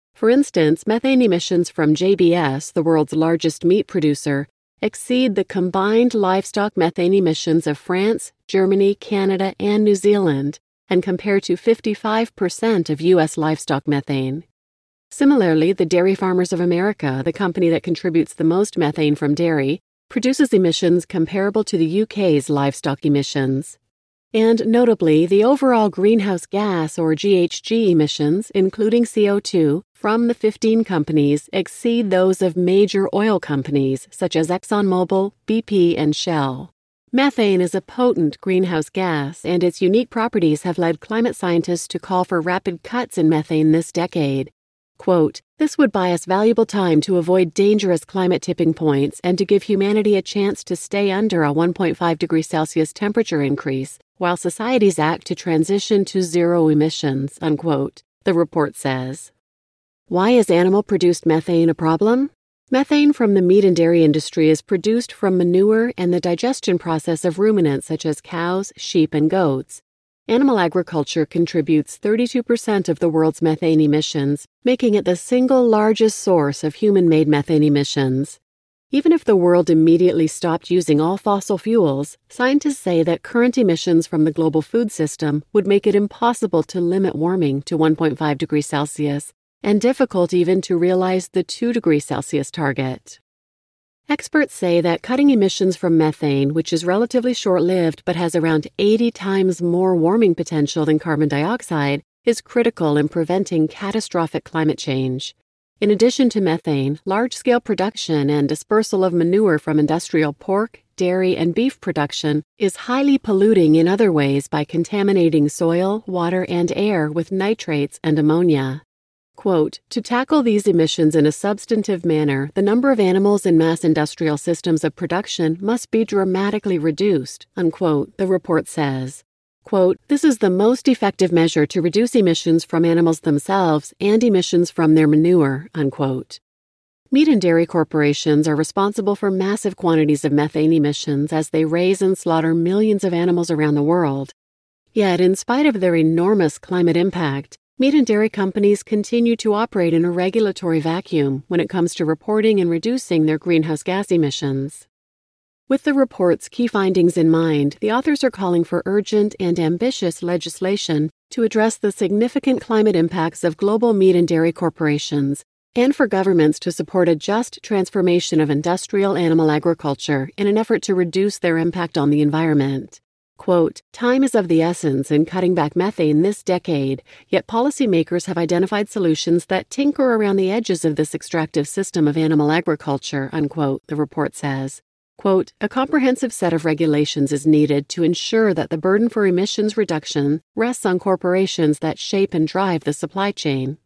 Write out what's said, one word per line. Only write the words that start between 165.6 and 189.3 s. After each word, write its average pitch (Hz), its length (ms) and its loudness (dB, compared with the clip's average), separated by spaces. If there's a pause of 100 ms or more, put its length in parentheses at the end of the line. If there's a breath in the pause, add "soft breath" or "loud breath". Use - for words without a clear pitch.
and 254 220 2
for 269 100 2
governments 185 540 2
to 180 100 -6
support 170 380 0
a 170 80 2
just 208 440 -4
transformation 180 800 0
of 151 100 2
industrial 185 640 -2
animal 165 340 2
agriculture 151 880 -2
in 208 80 -2
an 208 100 2
effort 220 260 0
to 196 120 -2
reduce 185 460 -2
their 165 180 0
impact 170 400 -4
on 143 120 2
the 147 120 2
environment. 147 800 -2 (360)
Quote, 175 460 0 (100)
"Time 247 300 0
is 269 120 0
of 208 140 2
the 160 140 2
essence 156 480 -2
in 151 140 2
cutting 185 300 -2
back 151 200 -2
methane 170 480 0
this 202 200 -2
decade, 143 600 -4 (260 soft breath)
yet - 200 -2
policymakers 214 800 -2
have 185 120 -6
identified 185 500 -2
solutions 170 580 -2
that 190 240 -4
tinker 277 440 0
around 202 220 0
the 190 160 0
edges 208 320 -2
of 156 120 -2
this 156 180 -2
extractive 156 520 -4
system 185 400 -2
of 143 100 0
animal 151 360 2
agriculture," 147 800 -4
unquote, 147 560 -4
the 151 80 -8
report 151 400 -4
says. 135 460 -8 (360)
Quote, 190 420 0
"A 208 80 -4
comprehensive 254 640 -2
set 175 200 -2
of 160 120 -2
regulations 151 680 0
is 143 140 -4
needed 147 440 2
to 170 140 -2
ensure 202 500 0
that 156 160 -4
the 165 80 -4
burden 196 300 2
for 214 180 0
emissions 202 500 0